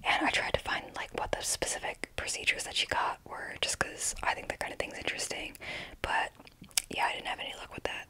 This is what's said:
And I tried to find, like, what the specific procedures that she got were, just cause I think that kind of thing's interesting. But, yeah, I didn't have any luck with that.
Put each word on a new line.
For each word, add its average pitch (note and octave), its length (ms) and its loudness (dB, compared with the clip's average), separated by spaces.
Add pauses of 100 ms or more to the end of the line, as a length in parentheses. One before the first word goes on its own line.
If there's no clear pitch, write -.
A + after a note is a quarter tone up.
And - 220 4
I - 60 6
tried - 220 2
to - 60 6
find, - 240 0 (120)
like, - 140 -4 (100)
what - 120 0
the - 100 0
specific - 720 0
procedures - 480 0
that - 120 -4
she - 120 4
got - 380 2
were, - 360 -6
just - 180 2
cause - 440 2
I - 100 4
think - 160 -2
that - 100 -2
kind - 140 -2
of - 60 -10
thing's - 180 -2
interesting. - 600 -2 (440)
But, - 300 2 (580)
yeah, - 200 2
I - 40 0
didn't - 140 -4
have - 120 -2
any - 180 -4
luck - 160 -10
with - 100 -8
that. - 260 -2